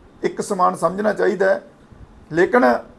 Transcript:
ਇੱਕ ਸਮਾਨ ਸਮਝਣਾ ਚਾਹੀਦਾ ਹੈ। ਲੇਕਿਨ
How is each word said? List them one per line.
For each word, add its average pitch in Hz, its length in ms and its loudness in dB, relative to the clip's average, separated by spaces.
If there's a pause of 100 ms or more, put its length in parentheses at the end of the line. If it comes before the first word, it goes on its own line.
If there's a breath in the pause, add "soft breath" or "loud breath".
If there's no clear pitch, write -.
(220)
ਇੱਕ - 180 -4
ਸਮਾਨ 185 360 0
ਸਮਝਣਾ 196 360 -2
ਚਾਹੀਦਾ 190 380 0
ਹੈ। 196 120 0 (720)
ਲੇਕਿਨ 233 420 4 (240)